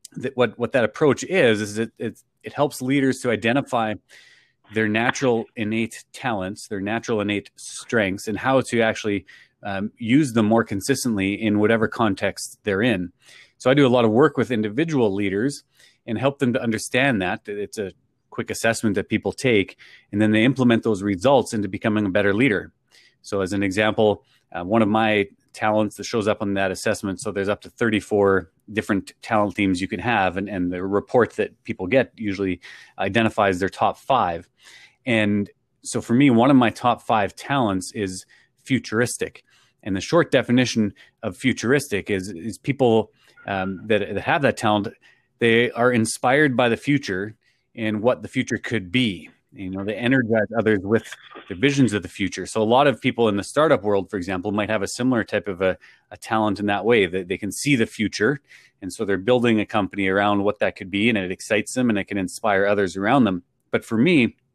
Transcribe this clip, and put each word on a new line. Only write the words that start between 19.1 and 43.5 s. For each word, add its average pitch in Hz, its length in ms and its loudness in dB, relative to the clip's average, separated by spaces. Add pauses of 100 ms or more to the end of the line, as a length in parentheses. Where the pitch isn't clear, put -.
take, 107 440 0 (360)
and 104 100 0
then 107 80 4
they 107 140 4
implement 123 400 4
those 107 180 0
results 104 500 2
into 104 160 -4
becoming 107 380 -2
a 95 40 -2
better 101 220 2
leader. 107 400 0 (500)
So 98 200 -4
as 92 100 -4
an 101 100 0
example, 104 600 2 (280)
uh, 87 120 -8
one 110 180 2
of 104 60 2
my 107 400 2 (240)
talents 107 440 0
that 101 80 -10
shows 107 240 -2
up 104 120 0
on 101 140 -4
that 98 160 -2
assessment, 98 500 -4
so 107 120 -8
there's 98 160 -4
up 104 140 -2
to 95 80 -20
thirty-four 101 800 0 (220)
different 101 480 -2
talent 104 360 -2
themes 95 240 0
you 95 80 -4
can 107 120 -6
have, 101 360 0
and, 98 120 -4
and 90 240 -4
the 90 100 -6
report 101 520 0
that - 300 -6
people - 240 -8
get 127 280 2
usually 98 440 -4 (380)
identifies 101 600 2
their 92 100 0
top - 300 -2
five. 90 500 0 (560)
And 104 460 0 (320)
so - 180 -6
for 117 140 -2
me, 139 160 6
one 120 200 6
of 143 60 8
my 120 140 4
top 117 320 0
five 104 320 0
talents 107 600 -4
is 95 300 -6 (380)
futuristic. - 800 -4 (380)
And 98 140 -4
the 92 40 -4
short 160 300 2
definition 120 640 2 (280)
of 104 140 -6
futuristic 127 760 -2
is, 95 180 -4
is 95 300 -10
people, 117 520 2 (360)
um, 95 400 -4